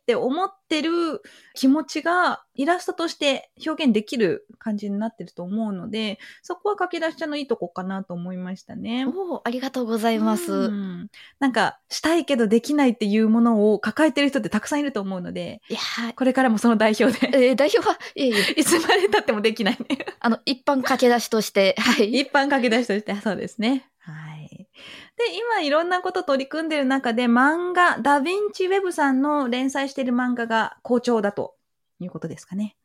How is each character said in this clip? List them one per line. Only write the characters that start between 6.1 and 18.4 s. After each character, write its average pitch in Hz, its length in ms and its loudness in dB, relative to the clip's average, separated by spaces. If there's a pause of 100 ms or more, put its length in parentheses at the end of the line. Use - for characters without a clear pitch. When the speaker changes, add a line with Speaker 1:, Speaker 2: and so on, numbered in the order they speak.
Speaker 1:
そ 359 120 -8
こ 415 140 -4
は 415 100 -2
書 359 80 -2
き 339 120 -8
出 330 120 -2
し 320 40 -16
ち - 80 -10
ゃ - 20 -4
ん 302 60 -6
の 294 60 -4
い 294 40 -4
い 269 60 -8
と 233 100 0
こ 175 100 -8
か 185 160 -10
な 190 200 -6
と 180 100 -12
思 175 180 -8
い 180 60 -10
ま 185 180 -10
し - 60 -16
た - 140 -18
ね。 233 320 -6
Speaker 2:
お 349 300 -6
ー、 - 60 -14
あ 240 60 -4
り 247 100 -4
が 269 120 -6
と 262 100 -4
う 240 60 -4
ご 226 100 -2
ざ 226 140 0
い 220 80 0
ま 220 180 2
す。 339 160 -4
Speaker 1:
う 269 140 0
ん。 196 420 -8 (300)
な 277 80 2
ん 262 40 2
か、 220 280 0 (100)
し - 100 -8
た 320 160 2
い 320 100 2
け 277 100 2
ど 233 120 4
で 226 140 4
き 294 140 -2
な 285 100 4
い 247 60 6
っ 226 40 -4
て 220 120 -2
い 202 100 2
う 220 100 4
も 220 140 4
の 214 320 4
を 196 60 0
抱 294 280 2
え 277 40 2
て 285 100 0
る 285 80 4
人 277 80 0
っ 233 60 0
て - 60 -6
た 214 120 0
く - 60 -10
さ 302 80 -4
ん 294 60 0
い - 20 -2
る 277 80 -2
と 202 100 -4
思 190 160 -6
う 180 40 -6
の 175 120 -10
で、 175 360 -10
Speaker 2:
い 214 40 -8
や 220 60 -6
ー。 233 340 -6
Speaker 1:
こ 262 120 -4
れ 254 80 4
か 262 100 2
ら 254 80 4
も 214 80 2
そ 233 100 4
の 226 80 6
代 214 220 4
表 233 120 6
で。 254 360 4
Speaker 2:
え 262 60 6
ー、 - 20 2
代 277 180 4
表 453 60 4
は、 370 180 0 (160)
い - 120 -2
え - 20 2
い 233 60 2
え。 202 200 2